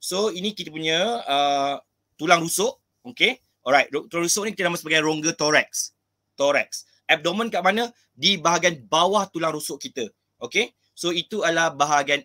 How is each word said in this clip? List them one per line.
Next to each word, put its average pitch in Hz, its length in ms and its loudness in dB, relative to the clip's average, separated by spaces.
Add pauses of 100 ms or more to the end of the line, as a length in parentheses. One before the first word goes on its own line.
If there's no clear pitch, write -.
so 196 320 -2
ini 185 160 -4
kita 180 240 -12
punya, 170 480 -2
uh, 143 560 0 (400)
tulang 170 240 4
rusuk. 180 320 -2 (260)
Okey, - 400 -2 (240)
alright, 135 240 4
ru-, 156 240 -6
tulang 170 160 -2
rusuk 208 160 -2
ni 220 80 -6
kita 180 160 -2
nama 170 80 -2
sebagai 156 240 0
rongga 156 320 0
thorax. - 640 0 (400)
Thorax. 139 480 0 (240)
Abdomen 170 400 0
kat 190 160 -4
mana? 214 240 2 (240)
Di 190 240 0
bahagian 165 480 0
bawah 185 480 2
tulang 160 240 -2
rusuk - 240 -8
kita. 127 240 -8 (320)
Okey, 190 400 -4 (160)
so - 160 -6
itu 175 320 -4
adalah 165 320 2
bahagian 143 520 2